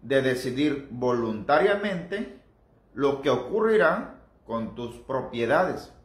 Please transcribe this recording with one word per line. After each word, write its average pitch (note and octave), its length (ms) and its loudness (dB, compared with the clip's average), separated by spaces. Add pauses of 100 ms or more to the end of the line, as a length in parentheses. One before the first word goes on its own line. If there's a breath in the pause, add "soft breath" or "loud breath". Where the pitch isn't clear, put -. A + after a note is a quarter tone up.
de C3 220 2
decidir C3 680 -2
voluntariamente D#3 1500 0 (540)
lo C#3 260 0
que C#3+ 100 0
ocurrirá F#3+ 880 2 (260)
con A2 300 -6
tus A#2+ 220 -8
propiedades C3 960 -2 (120)